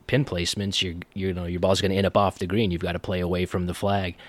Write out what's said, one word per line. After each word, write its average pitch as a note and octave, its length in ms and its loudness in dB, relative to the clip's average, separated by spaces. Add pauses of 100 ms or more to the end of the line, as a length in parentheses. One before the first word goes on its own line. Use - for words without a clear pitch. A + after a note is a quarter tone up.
pin C3+ 180 2
placements, F#2+ 580 -2
you're, F2+ 120 -4 (200)
you F#2+ 180 0
know, F2 140 -4
your F2 140 -2
ball's F#2+ 200 4
gonna F#2+ 140 2
end G2 120 4
up F#2 100 0
off G2+ 220 4
the G2 80 -4
green. G2+ 240 0
You've E2+ 120 -2
gotta F2 160 -2
play F2+ 220 -4
away F2+ 260 0
from F2+ 200 -2
the F2 80 -4
flag G2 400 0 (140)